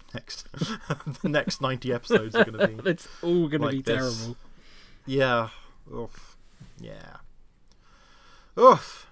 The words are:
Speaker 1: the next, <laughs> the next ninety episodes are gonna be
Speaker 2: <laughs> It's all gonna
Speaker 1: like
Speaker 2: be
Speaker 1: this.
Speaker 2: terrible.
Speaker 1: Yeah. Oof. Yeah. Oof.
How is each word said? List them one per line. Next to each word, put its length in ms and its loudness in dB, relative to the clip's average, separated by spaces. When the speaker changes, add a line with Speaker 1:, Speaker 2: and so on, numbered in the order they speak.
Speaker 1:
the 80 -10
next, 320 -16
<laughs> 720 -8
the 60 0
next 320 -2
ninety 320 -2
episodes 420 0
are 100 6
gonna 220 0
be 180 -4
Speaker 2:
<laughs> 40 0
It's 180 -2
all 260 2
gonna 180 0
Speaker 1:
like 80 0
Speaker 2:
be 100 -2
Speaker 1:
this. 120 0
Speaker 2:
terrible. 180 -8
Speaker 1:
Yeah. 440 2
Oof. 440 -12
Yeah. 380 -16
Oof. 520 8